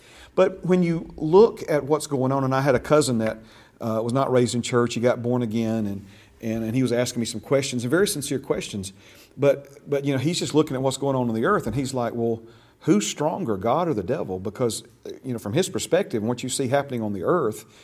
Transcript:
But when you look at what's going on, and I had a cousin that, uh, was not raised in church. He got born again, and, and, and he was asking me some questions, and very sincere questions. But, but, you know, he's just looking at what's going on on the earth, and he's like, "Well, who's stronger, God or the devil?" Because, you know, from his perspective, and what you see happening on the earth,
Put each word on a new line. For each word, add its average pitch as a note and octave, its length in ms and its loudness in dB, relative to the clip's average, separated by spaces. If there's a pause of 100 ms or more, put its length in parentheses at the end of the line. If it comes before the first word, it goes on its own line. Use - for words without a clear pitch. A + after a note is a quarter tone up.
(340)
But F#3 300 2
when F3+ 200 4
you E3 320 -2
look F#3 520 4
at D3 160 2
what's D3 220 0
going C3 240 0
on, C3+ 140 0
and C3 100 0
I C3+ 60 4
had C3+ 160 4
a A2+ 40 2
cousin C3 380 4
that, A2 200 -2 (420)
uh, A2 240 -2
was A#2 80 -2
not C3+ 180 0
raised B2 240 4
in A#2+ 80 -2
church. A#2+ 320 2
He A2+ 60 -4
got A#2+ 200 2
born B2 220 0
again, A2+ 440 -2
and, G2 200 -8 (340)
and, A2+ 240 -4
and A2 120 -2
he C3 60 2
was A#2 100 0
asking B2 280 0
me A2 60 -2
some G#2+ 140 -8
questions, C3+ 420 0
and A#2+ 80 -4
very F3+ 160 4
sincere C#3+ 320 -2
questions. G#2+ 540 -6 (440)
But, C#3 520 0
but, C#3 160 -2
you C#3+ 80 0
know, C3 60 2
he's E3 200 0
just C#3 160 -2
looking C#3+ 220 2
at C3 60 -4
what's C3+ 140 0
going C#3 200 0
on B2 120 0
on A2 60 -2
the A2+ 100 0
earth, F#3+ 220 2
and A2 80 -4
he's C3 180 -4
like, B2 220 -2
"Well, A#2 280 -2 (380)
who's G3+ 260 2
stronger, D3 500 -2
God C3 320 0
or C#3+ 60 0
the G#2 100 -2
devil?" F#2+ 340 -4
Because, G#2+ 460 -4 (400)
you B2+ 80 -6
know, A2+ 80 -8
from G#2 140 -6
his F#3 140 0
perspective, E3 540 -2
and A2 60 -2
what B2 160 -4
you C3 40 -6
see B2+ 200 -2
happening C3+ 340 -2
on G#2 120 -4
the F2 100 -6
earth, C3+ 400 0 (200)